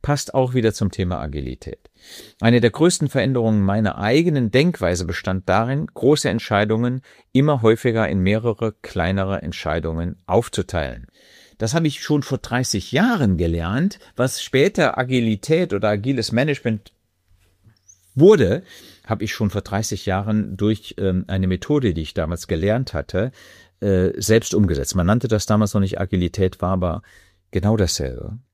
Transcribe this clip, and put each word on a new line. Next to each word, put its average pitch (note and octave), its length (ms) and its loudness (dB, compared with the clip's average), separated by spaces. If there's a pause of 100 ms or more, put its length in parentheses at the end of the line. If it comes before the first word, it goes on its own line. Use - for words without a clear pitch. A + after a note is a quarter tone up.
Passt - 320 -4
auch B2+ 200 0
wieder A2+ 180 2
zum G2 200 -2
Thema F2+ 280 -2
Agilität. C#2 680 -10 (500)
Eine A#2 200 6
der A2+ 100 4
größten D#3 380 2
Veränderungen A2+ 540 2
meiner G2 360 0
eigenen B2+ 540 2
Denkweise G2 520 2
bestand F#2 440 -4
darin, A#2+ 380 0
große C#3+ 420 2
Entscheidungen A2 720 0 (320)
immer C#3 300 2
häufiger A2+ 460 2
in F#2+ 120 0
mehrere A2 520 0 (100)
kleinere F#2+ 600 -2
Entscheidungen E2 760 -4 (100)
aufzuteilen. E2 800 -2 (520)
Das A2 160 -4
habe E3 140 2
ich - 140 -6
schon D3 200 0
vor C3+ 160 -4
dreißig A#2+ 540 -4
Jahren D3 440 2
gelernt, F2 600 -2 (160)
was - 280 -2
später D3+ 540 0
Agilität B2+ 760 0
oder G#2 160 0
agiles A2+ 420 -2
Management A#2+ 640 -2 (1200)
wurde, D3+ 480 6 (420)
habe - 200 -4
ich G#2+ 100 -6
schon G#2 160 0
vor G2+ 120 -4
dreißig G2+ 440 -6
Jahren G2+ 500 -2
durch, G#2+ 420 -2
ähm, F#2 280 0
eine F#2 220 0
Methode, G#2 460 0
die E2 80 -4
ich - 120 -10
damals E2 320 -4
gelernt G#2 480 -2
hatte, F#2 380 -4 (480)
äh, F#2+ 360 2
selbst A2 380 2
umgesetzt. E2 400 0
Man F2 120 2
nannte A2+ 220 2
das A2 180 0
damals G#2+ 280 2
noch G2+ 80 2
nicht F#2+ 180 -2
Agilität, F#2 640 -2
war F#2 80 -2
aber F2+ 320 -2 (480)
genau G2+ 260 0
dasselbe. D#2 640 -2 (160)